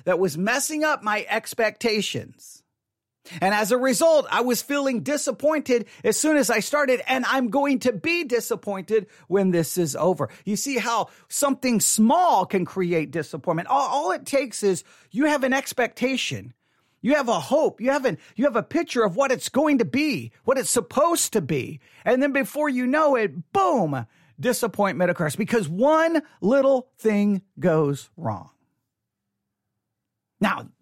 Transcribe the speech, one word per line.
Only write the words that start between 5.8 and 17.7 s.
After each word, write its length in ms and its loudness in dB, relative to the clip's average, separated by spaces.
as 160 0
soon 200 2
as 100 2
I 120 2
started, 460 0
and 200 -2
I'm 220 0
going 320 0
to 120 0
be 320 -4
disappointed 800 -4
when 240 2
this 260 0
is 200 -2
over. 340 -2
You 100 -2
see 220 -4
how 300 -2
something 500 0
small 680 4
can 180 -2
create 460 -2
disappointment. 580 -6
All, 180 2
all 260 -2
it 120 -6
takes 380 -2
is 200 0
you 160 0
have 180 2
an 80 0
expectation. 1040 -4
You 140 2
have 120 -2
a 100 0
hope. 440 0